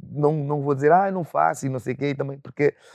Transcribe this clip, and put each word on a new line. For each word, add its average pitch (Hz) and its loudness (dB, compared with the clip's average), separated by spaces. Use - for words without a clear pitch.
não, 147 2
não 147 -2
vou 143 0
dizer, 143 4
"Ah, 196 4
não 185 -4
faço", 156 0
e - -2
não 131 -4
sei 127 -6
o - -14
quê, 139 -2
e 139 -4
também, 139 -8
porque, - -2